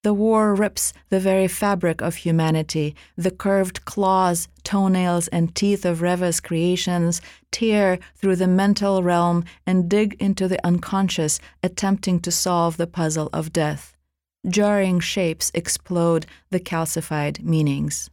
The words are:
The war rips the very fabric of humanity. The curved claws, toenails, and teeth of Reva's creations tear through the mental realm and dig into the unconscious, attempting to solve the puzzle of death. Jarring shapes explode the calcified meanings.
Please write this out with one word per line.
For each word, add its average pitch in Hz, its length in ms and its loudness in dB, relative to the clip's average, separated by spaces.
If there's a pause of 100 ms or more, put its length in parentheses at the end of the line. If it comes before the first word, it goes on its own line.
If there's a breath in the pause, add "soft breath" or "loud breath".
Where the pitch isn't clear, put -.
The 208 120 2
war 214 400 4
rips - 380 -2 (160 soft breath)
the 190 100 2
very 190 280 2
fabric 180 540 -2
of 170 140 -4
humanity. 160 800 0 (220 loud breath)
The 175 120 -2
curved 190 560 -2
claws, 185 600 0 (160)
toenails, 185 640 0
and 170 260 -2
teeth 202 320 0
of 170 160 0
Reva's 180 380 0
creations 170 840 0 (300 loud breath)
tear 208 480 2 (160 loud breath)
through 190 220 0
the 185 100 2
mental 196 560 2
realm 175 400 2 (240 loud breath)
and 185 200 2
dig 208 320 0
into 190 280 0
the 180 180 -2
unconscious, 175 760 0 (220 loud breath)
attempting 190 600 -2
to 175 100 -6
solve 170 460 0
the 170 100 -2
puzzle 160 440 -4
of 160 220 -6
death. 151 420 -4 (520)
Jarring 196 520 2
shapes 165 540 -2
explode 170 720 0 (240 loud breath)
the 185 100 -2
calcified 156 840 -4
meanings. 151 680 0